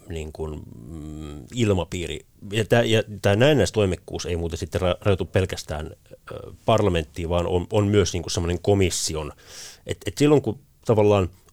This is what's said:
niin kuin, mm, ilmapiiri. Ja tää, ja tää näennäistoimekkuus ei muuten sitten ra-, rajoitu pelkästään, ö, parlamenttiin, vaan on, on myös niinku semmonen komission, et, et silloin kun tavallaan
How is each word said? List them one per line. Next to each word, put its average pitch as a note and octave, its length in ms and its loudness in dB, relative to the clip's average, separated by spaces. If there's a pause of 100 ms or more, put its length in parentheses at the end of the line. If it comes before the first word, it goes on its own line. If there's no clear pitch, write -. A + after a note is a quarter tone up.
niin D#2 240 -10
kuin, D#2 280 -10 (280)
mm, D2+ 540 -14 (120)
ilmapiiri. F2+ 680 -2 (260)
Ja G#2+ 140 -2
tää, A#2 180 4
ja A2 200 2 (180)
tää G2+ 140 4
näennäistoimekkuus G#2 880 2
ei F2 100 -4
muuten E2+ 240 -4
sitten E2+ 220 -4
ra-, F2 200 0
rajoitu G2 240 0
pelkästään, D#2+ 640 -4 (400)
ö, - 200 -14 (140)
parlamenttiin, F2 640 2
vaan F2 180 0
on, F2+ 240 0
on G#2 160 2
myös G2+ 260 4
niinku E2+ 160 -6
semmonen F2 320 -2
komission, E2 720 0 (560)
et, - 180 -6
et - 120 -8
silloin D3 240 4
kun - 180 -4 (260)
tavallaan G#2 440 4 (240)